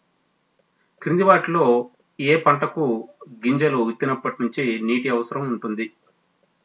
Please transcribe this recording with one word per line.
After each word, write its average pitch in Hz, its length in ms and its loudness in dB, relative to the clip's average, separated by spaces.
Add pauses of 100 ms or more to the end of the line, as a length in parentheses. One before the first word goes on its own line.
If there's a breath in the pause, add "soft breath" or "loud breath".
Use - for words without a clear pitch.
(1040)
క్రింది 170 200 0
వాటిలో 165 680 4 (300)
ఏ 147 200 2
పంటకు 143 680 0 (220)
గింజలు 135 460 0
విత్తినప్పటి 123 680 -4
నుంచి 117 380 -4
నీటి 123 280 -2
అవసరం 127 400 -4
ఉంటుంది? 110 420 -6 (760)